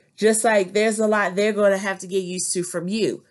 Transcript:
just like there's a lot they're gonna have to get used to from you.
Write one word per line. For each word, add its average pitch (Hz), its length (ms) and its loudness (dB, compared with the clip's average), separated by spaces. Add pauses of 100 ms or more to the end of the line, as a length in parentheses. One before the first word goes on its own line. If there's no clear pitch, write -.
(140)
just 214 300 2
like 196 300 2
there's 214 240 2
a 220 80 0
lot 202 300 0
they're 208 180 2
gonna 196 240 2
have 190 220 -6
to 190 60 -12
get 185 160 -2
used 180 300 -6
to 180 100 -2
from 175 240 -6
you. 185 440 -2